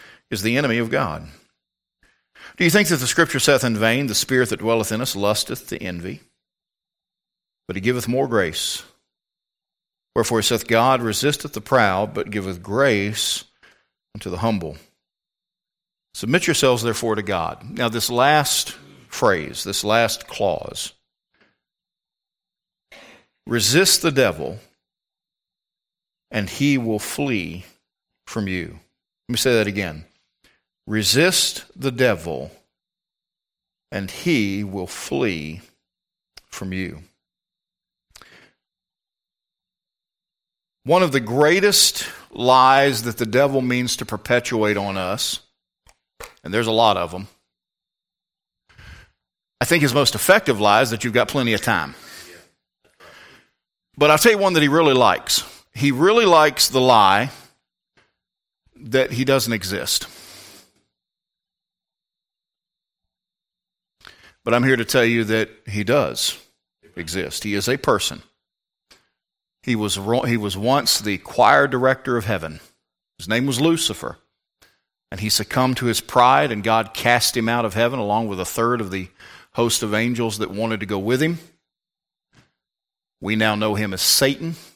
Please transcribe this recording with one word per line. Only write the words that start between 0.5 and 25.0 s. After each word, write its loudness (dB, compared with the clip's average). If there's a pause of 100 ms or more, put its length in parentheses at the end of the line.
enemy 0
of -2
God. -4 (1300)
Do -2
you 4
think 4
that 2
the -2
scripture 0
saith 4
in 0
vain, 2
'The -4
spirit 0
that -6
dwelleth 0
in -4
us -6
lusteth -2
to -10
envy'? -10 (1500)
But -10
he -8
giveth -2
more -2
grace. -2 (1300)
Wherefore 0
he -2
saith, -2
'God 2
resisteth -4
the -10
proud, 2
but -6
giveth -8
grace -2 (720)
unto -12
the -6
humble.'" -2 (1400)
Submit -2
yourselves 2
therefore -2
to -4
God. -6
Now -2
this -4
last 2 (320)
phrase, 0
this -6
last 0
clause, -6 (2500)
"Resist 2
the 0
devil, -2 (1700)